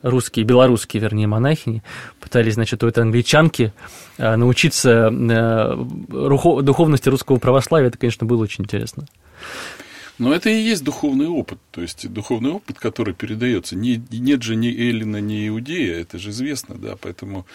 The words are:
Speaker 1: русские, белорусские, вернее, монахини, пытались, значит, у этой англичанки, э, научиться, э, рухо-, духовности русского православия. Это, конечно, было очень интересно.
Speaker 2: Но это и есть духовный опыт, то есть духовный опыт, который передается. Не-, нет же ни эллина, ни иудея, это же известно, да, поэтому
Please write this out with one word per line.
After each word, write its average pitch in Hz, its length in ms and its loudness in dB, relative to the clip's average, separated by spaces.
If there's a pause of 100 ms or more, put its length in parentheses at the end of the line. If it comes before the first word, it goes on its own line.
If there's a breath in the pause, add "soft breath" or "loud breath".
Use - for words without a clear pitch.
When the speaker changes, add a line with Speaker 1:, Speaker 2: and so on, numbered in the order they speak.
Speaker 1:
русские, 123 420 0
белорусские, 123 580 4
вернее, 107 260 0
монахини, 113 560 -2 (360 loud breath)
пытались, 113 360 2
значит, 113 280 -2
у 117 40 4
этой 117 160 2
англичанки, 117 720 2 (440 loud breath)
э, 113 200 2
научиться, 117 760 4
э, 113 720 0 (240)
рухо-, 139 540 2
духовности 143 460 4
русского 127 280 2
православия. 131 520 4
Это, - 100 -12
конечно, 117 260 -2
было 117 160 0
очень 104 220 -4
интересно. - 420 -8 (1160 loud breath)
Speaker 2:
Но 123 140 2
это 175 160 0
и 220 100 2
есть 220 240 0
духовный 143 440 0
опыт, 156 320 -4 (100)
то - 100 -14
есть 87 320 -10
духовный 107 380 -4
опыт, 175 300 -10
который 107 340 -4
передается. 110 600 -4
Не-, 117 340 -2
нет 127 320 0
же 113 140 -4
ни 117 120 0
эллина, 110 540 -2
ни 107 260 -4
иудея, 113 520 -4
это 85 180 -12
же 98 140 -12
известно, 131 440 -8
да, 101 240 -12
поэтому 95 560 -12